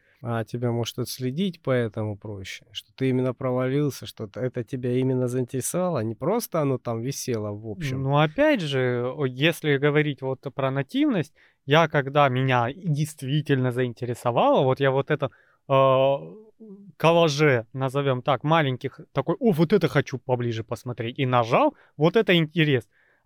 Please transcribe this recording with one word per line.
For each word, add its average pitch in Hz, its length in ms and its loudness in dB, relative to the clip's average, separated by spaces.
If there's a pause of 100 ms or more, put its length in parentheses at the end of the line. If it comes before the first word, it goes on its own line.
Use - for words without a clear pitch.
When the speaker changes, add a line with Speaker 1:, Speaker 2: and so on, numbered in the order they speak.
(240)
Speaker 1:
А 117 220 -2
тебя, 120 260 -4
может, 117 280 -4
отследить 139 640 -6
поэтому 110 540 -2
проще, 101 540 -14
что - 240 -16
ты 131 140 -2
именно 127 240 0
провалился, 131 760 -2
что 110 200 -12
т-, 104 140 -14
это 123 220 -4
тебя 123 360 -4
именно 127 280 0
заинтересовало, 131 720 -4
а 110 40 -2
не 113 120 -4
просто 180 460 -2
оно 135 180 0
там 113 220 -6
висело 113 500 -4
в 107 180 -10
общем. 135 340 -6
Speaker 2:
Ну, 139 140 2
опять 214 440 2
же, 127 420 0 (120)
о, 147 100 -2
если 139 520 0
говорить 147 440 0
вот 131 200 -6 (140)
про 131 160 0
нативность, 196 640 -2 (320)
я, 156 220 6
когда 143 420 2
меня 127 460 2
действительно 143 960 -2
заинтересовало, 127 920 0
вот 131 160 2
я 139 120 2
вот 139 200 -2
это, 139 180 -2 (400)
э, 135 460 4 (840)
коллаже, 151 760 4
назовём 131 480 -2
так, 139 220 -2
маленьких, 147 580 0 (120)
такой: 165 260 -2
«О, 226 120 4
вот 160 220 2
это 180 160 2
хочу 135 280 0
поближе 120 460 -2
посмотреть», 120 560 -8
и 135 60 2
нажал, 127 500 2 (220)
вот 160 180 2
это 202 200 4
интерес. 151 520 2 (380)